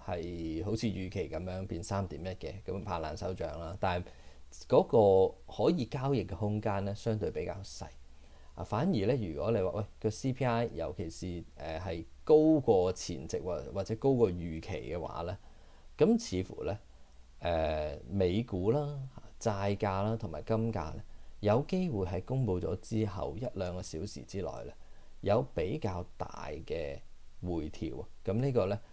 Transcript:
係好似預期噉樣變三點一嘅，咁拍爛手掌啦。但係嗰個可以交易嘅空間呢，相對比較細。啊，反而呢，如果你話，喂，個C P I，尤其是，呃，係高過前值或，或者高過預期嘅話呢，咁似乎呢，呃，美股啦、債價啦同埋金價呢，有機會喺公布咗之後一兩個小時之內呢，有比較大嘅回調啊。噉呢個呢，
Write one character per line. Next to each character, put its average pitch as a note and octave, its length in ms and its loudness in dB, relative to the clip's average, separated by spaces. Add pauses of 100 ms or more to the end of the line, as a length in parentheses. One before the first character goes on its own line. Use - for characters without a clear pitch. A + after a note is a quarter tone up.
係 E2+ 560 -4
好 G#2 100 0
似 A2+ 140 0
預 F#2 240 -2
期 F#2 180 -2
噉 F2 140 -4
樣 F#2 240 -6
變 F2 160 -4
三 G2 240 -2
點 D#2 140 -8
一 F#2 80 -4
嘅， - 240 -8 (120)
咁 F#2+ 160 -4
拍 F#2 200 -4
爛 D#2 160 -4
手 F#2 160 -2
掌 D#2+ 260 -6
啦。 E2 220 -8
但 F2+ 200 2
係 - 40 -6 (640)
嗰 C3+ 180 8
個 G2 480 8 (180)
可 B2 180 4
以 E3 160 2
交 C#3 260 0
易 A2+ 100 2
嘅 F2+ 120 -6
空 G#2 260 0
間 G2+ 240 0
呢， G2+ 100 -2
相 A2 240 0
對 - 120 0
比 E2 140 -2
較 F2 160 -4
細。 - 240 -10 (680)
啊， - 120 -8
反 G#2+ 160 0
而 F#3 100 4
呢， A#2 240 4
如 E2+ 260 -2
果 F#2+ 100 2
你 A2 100 4
話， F#2 100 2
喂， G#2 140 -2 (140)
個 A2 100 2
C C3 240 -2
P C3 120 0
I， A#2 280 2
尤 D2+ 240 -4
其 F2+ 120 -4
是， F2 340 -6 (120)
呃， D#2+ 240 -6
係 E2+ 260 -4 (200)
高 D#3 340 10
過 F#2 320 6
前 D2 340 -6
值 E2+ 140 -2
或， E2 220 -4 (120)
或 G2 80 -2
者 A2 140 -2
高 C3+ 180 4
過 A#2 160 8
預 E2+ 320 -4
期 - 80 -10
嘅 E2 300 -4
話 D2+ 220 -6
呢， F2+ 160 -4 (600)
咁 G#3+ 460 4
似 - 100 -6
乎 - 120 -8
呢， G2 140 -2 (600)
呃， D#2 580 0 (120)
美 F#2+ 340 4
股 G2 280 0
啦、 C#3+ 280 0 (400)
債 G2+ 380 0
價 G2 260 0
啦 A2 140 2
同 G#2 120 -6
埋 D2+ 120 -8
金 A2+ 300 2
價 E2+ 220 -2
呢， E2 80 -8 (380)
有 G#2+ 280 6
機 F#3 220 2
會 G2+ 160 0
喺 F#2 180 -2
公 C3 220 0
布 F#2 140 2
咗 E2+ 220 -2
之 A2 240 0
後 F#2+ 320 -4
一 A#2+ 160 -4
兩 F2+ 200 -2
個 F2+ 80 -4
小 D#2+ 240 -6
時 D2 180 -10
之 - 180 -8
內 D#2+ 80 -2 (160)
呢， - 80 -12 (480)
有 G#2 200 6 (140)
比 F#2 220 0
較 F#2 280 -2 (120)
大 - 320 -6 (160)
嘅 D2+ 340 -4 (420)
回 E2 280 -2
調 D2+ 320 -6
啊。 - 60 -8 (180)
噉 F#2+ 80 0
呢 C3 180 2
個 A2+ 140 4
呢， G2+ 140 0 (140)